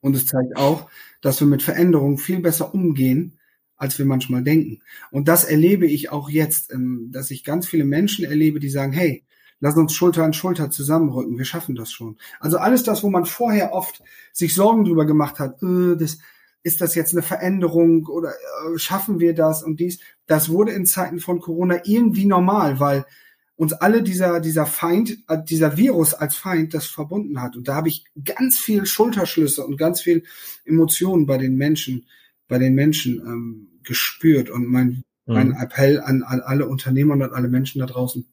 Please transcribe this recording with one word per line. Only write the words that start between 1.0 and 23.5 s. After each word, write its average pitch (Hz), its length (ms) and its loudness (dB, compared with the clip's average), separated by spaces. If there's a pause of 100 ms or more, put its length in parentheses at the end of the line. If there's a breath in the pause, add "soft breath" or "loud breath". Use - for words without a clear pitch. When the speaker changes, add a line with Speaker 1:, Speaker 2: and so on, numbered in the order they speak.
Speaker 1:
dass 135 200 0
wir 147 80 6
mit 143 140 4
Veränderungen 151 540 2
viel 180 240 -4
besser 165 320 -2
umgehen, 156 640 0 (380)
als 139 220 -6
wir 139 80 0
manchmal 127 360 0
denken. 147 380 0 (300 loud breath)
Und 143 180 0
das 170 160 4
erlebe 170 420 4
ich 147 240 -2
auch 147 200 -8
jetzt, 151 420 -2
ähm, 127 400 -6
dass 131 180 -10
ich 131 140 -12
ganz 175 220 -4
viele 156 180 -2
Menschen 170 400 0
erlebe, 151 360 0
die 143 100 -6
sagen, 135 220 -4
"Hey, 156 320 -2 (340 soft breath)
lass 147 180 0
uns 160 180 2
Schulter 170 280 2
an 156 100 2
Schulter 156 380 -4
zusammenrücken, 135 680 -2
wir 131 60 -4
schaffen 156 300 -8
das 113 160 -12
schon." 113 280 -14 (220 loud breath)
Also 160 180 0
alles 240 260 2
das, 208 180 -2
wo 202 80 0
man 175 160 0
vorher 208 460 0
oft - 300 -6 (300 loud breath)
sich 156 220 -2
Sorgen 208 300 4
drüber 160 220 4
gemacht 151 320 2
hat, 135 240 -6
"Äh, 180 340 2
das, 156 220 -4 (440 soft breath)
ist - 180 -4
das 170 140 -2
jetzt 160 180 -2
eine 175 100 0
Veränderung 170 840 2
oder, 156 240 -6
äh, 156 480 -10
schaffen 190 400 -4
wir 170 160 2
das 160 280 2
und 160 180 -6
dies?", 175 180 -4 (280 loud breath)
das 156 220 2
wurde 202 240 2
in 185 140 -2
Zeiten 175 340 -2
von 175 200 -4
Corona 175 440 -2
irgendwie 202 420 2
normal, 180 540 2
weil 139 260 0 (520 soft breath)